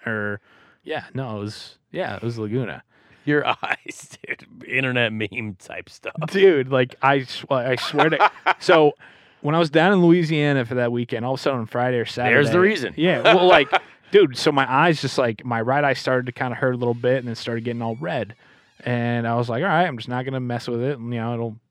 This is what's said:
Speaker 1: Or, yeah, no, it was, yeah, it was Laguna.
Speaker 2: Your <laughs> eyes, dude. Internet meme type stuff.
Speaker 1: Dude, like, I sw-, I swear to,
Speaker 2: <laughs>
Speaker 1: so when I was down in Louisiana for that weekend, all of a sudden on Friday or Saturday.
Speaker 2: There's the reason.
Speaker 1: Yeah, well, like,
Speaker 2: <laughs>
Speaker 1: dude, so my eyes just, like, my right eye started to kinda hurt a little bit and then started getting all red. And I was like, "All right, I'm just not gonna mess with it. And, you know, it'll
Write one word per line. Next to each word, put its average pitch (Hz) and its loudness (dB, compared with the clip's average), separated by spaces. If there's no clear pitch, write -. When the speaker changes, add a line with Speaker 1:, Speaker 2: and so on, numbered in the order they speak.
Speaker 1:
Or, 104 -6
yeah, 151 -8
no, 123 -8
it - -8
was, - -12
yeah, 151 -8
it - -14
was 117 -6
Laguna. 107 -6
Speaker 2:
Your 147 0
<laughs> - -4
eyes, - -10
dude. - -12
Internet 123 -2
meme 110 -8
type - -16
stuff. - -16
Speaker 1:
Dude, 175 4
like, 127 0
I 139 2
sw-, - -14
I 127 0
swear 160 0
to, 160 4
Speaker 2:
<laughs> 180 2
Speaker 1:
so 156 6
when 147 -2
I 170 2
was 160 2
down 160 4
in 185 4
Louisiana 151 2
for 123 -6
that 120 0
weekend, 120 -4
all 131 -2
of - -8
a - -14
sudden 131 -2
on 110 -6
Friday 123 0
or 113 -2
Saturday. 123 0
Speaker 2:
There's 143 4
the 180 4
reason. 180 0
Speaker 1:
Yeah, 151 0
well, 180 6
like, 156 6
Speaker 2:
<laughs> - -20
Speaker 1:
dude, 160 4
so 156 2
my 135 0
eyes 151 4
just, 135 -4
like, 117 -2
my 117 -4
right 135 0
eye 135 0
started 127 -2
to 123 -10
kinda 123 -6
hurt 127 -2
a - -6
little 120 -2
bit 123 0
and 120 -8
then 113 -8
started 117 -8
getting 120 -6
all 113 -4
red. 135 -8
And 120 -2
I 117 -2
was 120 -2
like, 120 -4
"All 196 -2
right, 175 2
I'm 139 -4
just 113 -12
not 123 -6
gonna 135 -6
mess 120 -6
with 120 -4
it. 135 -4
And, 117 -8
you 117 -6
know, 117 -4
it'll 117 -6